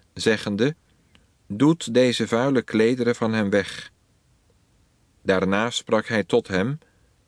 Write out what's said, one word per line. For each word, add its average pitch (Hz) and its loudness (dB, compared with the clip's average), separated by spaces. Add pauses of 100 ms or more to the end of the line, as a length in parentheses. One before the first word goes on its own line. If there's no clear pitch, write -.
(140)
zeggende: 107 -2 (720)
"Doet 123 0
deze 120 2
vuile 127 0
klederen 120 0
van 113 -2
hem 107 0
weg." - -2 (1300)
Daarna 98 0
sprak - -2
hij 110 -2
tot - 0
hem: 104 -2 (500)